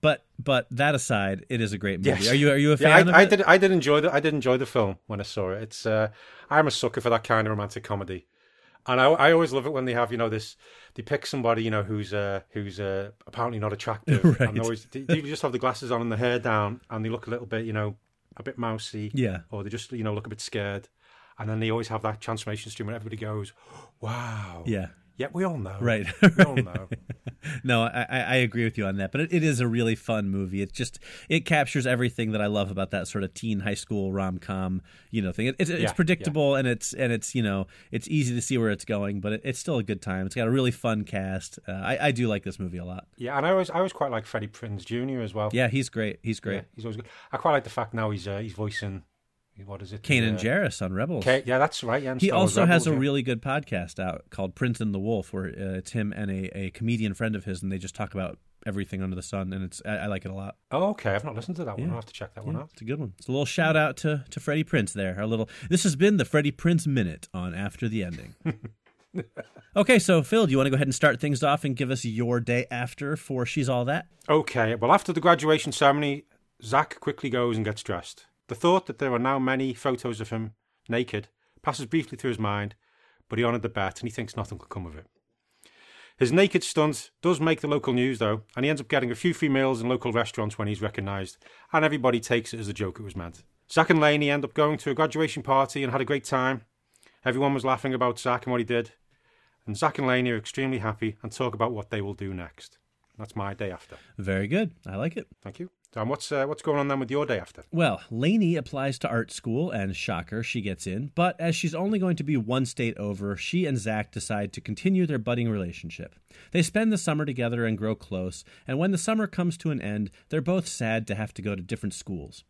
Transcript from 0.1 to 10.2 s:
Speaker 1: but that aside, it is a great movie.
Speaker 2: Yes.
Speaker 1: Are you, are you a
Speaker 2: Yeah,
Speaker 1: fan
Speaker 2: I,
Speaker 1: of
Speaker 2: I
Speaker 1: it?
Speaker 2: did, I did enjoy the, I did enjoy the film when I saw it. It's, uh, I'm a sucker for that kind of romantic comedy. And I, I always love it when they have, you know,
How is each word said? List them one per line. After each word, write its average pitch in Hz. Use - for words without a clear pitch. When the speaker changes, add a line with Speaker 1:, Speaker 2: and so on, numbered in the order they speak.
Speaker 1:
but 127
that 143
aside, 98
it 123
is 107
a 104
great 95
movie. 98
Speaker 2:
Yes. 110
Speaker 1:
Are 131
you, 143
are 139
you 143
a 147
Speaker 2:
Yeah, -
Speaker 1:
fan 151
Speaker 2:
I, 170
Speaker 1:
of 160
Speaker 2:
I 180
Speaker 1:
it? 196
Speaker 2:
did, 202
I 175
did 190
enjoy 147
the, 165
I 143
did 156
enjoy 131
the 131
film 101
when 104
I 98
saw 95
it. 104
It's, -
uh, 110
I'm 151
a 131
sucker 123
for 120
that 113
kind 110
of 107
romantic 104
comedy. 95
And 127
I, 127
I 156
always 165
love 131
it 151
when 131
they 127
have, 117
you 120
know, 113